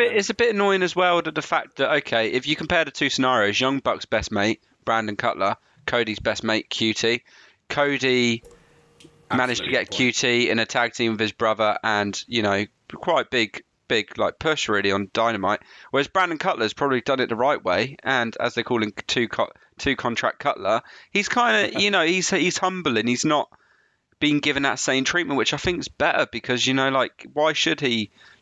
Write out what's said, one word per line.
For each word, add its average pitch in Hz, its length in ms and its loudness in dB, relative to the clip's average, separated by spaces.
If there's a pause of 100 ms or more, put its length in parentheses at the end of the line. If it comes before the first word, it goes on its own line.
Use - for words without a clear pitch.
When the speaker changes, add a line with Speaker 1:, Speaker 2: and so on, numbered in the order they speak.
(100)
Speaker 1:
bit, - 80 0
it's 196 100 0
a 226 60 -2
bit 233 200 2
annoying 196 280 2
as 170 120 -2
well 175 280 4
that 160 120 -6
the 156 60 -4
fact - 380 -2
that, 135 160 2
okay, 113 380 0
if 127 140 -2
you 151 80 0
compare 165 300 0
the 143 60 -8
two 139 180 0
scenarios, 117 500 2
Young 131 200 0
Buck's 110 260 -2
best 107 260 -2
mate, 107 300 0 (240)
Brandon 110 320 0
Cutler, 101 400 0 (300)
Cody's 113 320 0
best - 260 -4
mate, 110 240 -2
Q 110 240 0
T. 117 300 0 (480)
Cody 127 720 2 (920)
managed 123 300 0
to - 20 -6
Speaker 2:
Absolutely 123 80 -6
Speaker 1:
get 123 180 0
Speaker 2:
good - 60 -8
point. - 0 -
Speaker 1:
Q 123 160 2
T 120 380 2
in 113 80 2
a 113 80 0
tag 120 260 -2
team 117 200 0
with 107 80 -2
his 107 120 0
brother, 110 500 0
and, 104 460 0
you 117 140 0
know, 101 240 2 (260)
quite 151 380 0
big, 113 320 -2 (260)
big, 113 300 -2
like, 98 200 -2
push 156 300 -2
really 101 240 2
on 98 220 -2
Dynamite. 104 460 0 (320)
Whereas 135 160 0
Brandon 180 280 0
Cutler's 135 380 -2
probably 135 260 0
done 135 200 0
it 123 100 0
the 117 60 -4
right 127 280 0
way, 104 380 0
and 120 360 -2
as 120 160 -2
they 120 80 -2
call 117 200 0
him, 107 100 -2 (140)
two 120 220 0
co-, - 200 -2 (300)
two 139 180 -2
contract 117 420 -2
Cutler, 113 440 0 (280)
he's 208 180 0
kinda, 226 440 2
Speaker 2:
<laughs> - 80 -6
Speaker 1:
you 202 100 2
know, 185 140 4
he's, 175 260 0
he's 175 280 0
humble 180 400 -2
and 110 100 0
he's 123 160 0
not 151 240 2 (720)
been 147 220 2
given 143 220 0
that 135 160 0
same 131 260 0
treatment, 165 320 -2
which 113 160 0
I 147 60 -2
think's 180 300 -4
better 147 440 0
because, 120 340 -2
you 131 60 2
know, 135 160 2
like, 135 460 -2
why 151 180 2
should 151 280 0
he 117 300 -2 (320)